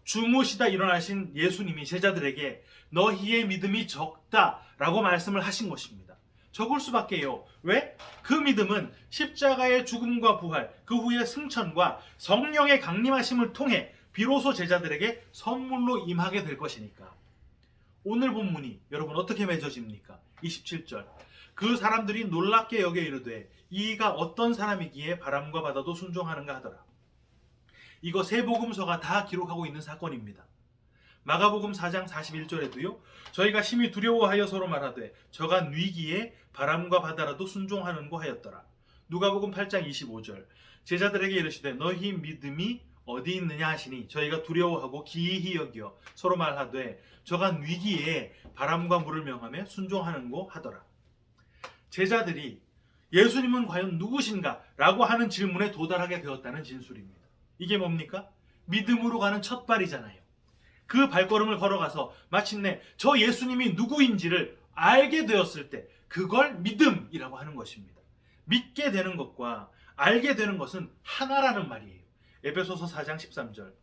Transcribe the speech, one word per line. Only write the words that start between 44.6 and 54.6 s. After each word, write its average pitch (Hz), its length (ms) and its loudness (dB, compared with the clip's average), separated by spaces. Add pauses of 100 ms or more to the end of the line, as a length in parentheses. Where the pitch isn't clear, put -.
기이히 175 520 -4
여겨 113 420 -8 (180)
서로 180 220 0
말하되 135 640 -4 (220)
저가 180 300 0
뉘기에 156 800 -2 (220)
바람과 170 440 2
물을 160 240 -6
명하며 135 420 -10
순종하는고 170 840 -6
하더라." - 340 -14 (1040)
제자들이 170 720 0 (520)
"예수님은 247 540 6
과연 175 300 -2
누구신가?"라고 196 1080 2